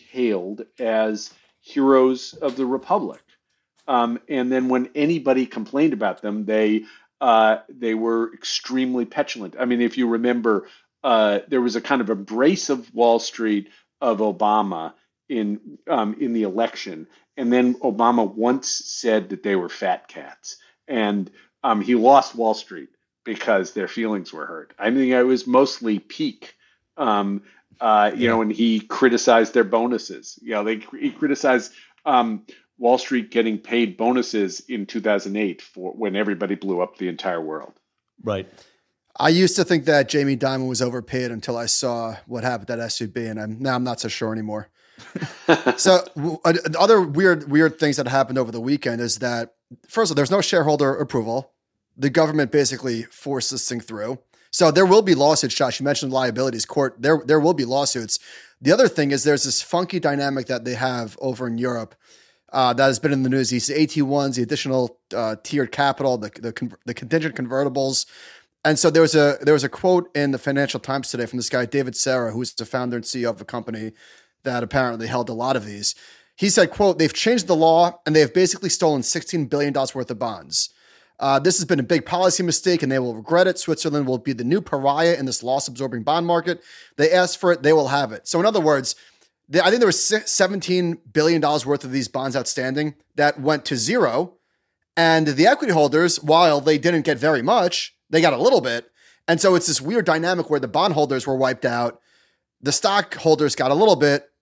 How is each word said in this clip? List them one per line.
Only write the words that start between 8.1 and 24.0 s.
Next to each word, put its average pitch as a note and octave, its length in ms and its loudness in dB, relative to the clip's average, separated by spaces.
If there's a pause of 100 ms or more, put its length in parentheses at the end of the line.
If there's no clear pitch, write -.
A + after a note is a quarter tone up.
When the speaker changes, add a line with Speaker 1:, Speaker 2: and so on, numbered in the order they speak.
Speaker 1:
extremely B2+ 720 -4
petulant. A#2 560 -8
I B2+ 40 -2
mean, B2 160 0
if A#2+ 160 0
you B2 120 0
remember, A#2 580 0 (380)
uh, G#2+ 420 2
there C3 140 0
was A#2+ 160 0
a A#2 40 -6
kind C3 200 -2
of G#2+ 100 -2
embrace A2+ 580 0
of C3 240 -6
Wall A#2 280 2
Street G#2+ 480 -4 (320)
of A#2 180 0
Obama G2+ 720 -2 (360)
in, G#2+ 500 -6 (100)
um, A2 300 -2
in B2+ 140 -4
the A2+ 100 0
election. F#2+ 640 -4 (300)
And A#2+ 160 -2
then B2 220 2
Obama A#2 540 0
once A#2+ 400 -2
said G#2+ 600 -2
that F#2+ 160 -10
they G2+ 100 0
were F2+ 140 -2
fat F2+ 400 -6
cats. - 480 -18 (320)
And, G#2 420 -2 (320)
um, A2 180 0
he A2 140 0
lost C3 400 6
Wall A2+ 200 0
Street E2 340 -14 (340)
because G#2 500 -2
their G2 140 -4
feelings G#2+ 460 -4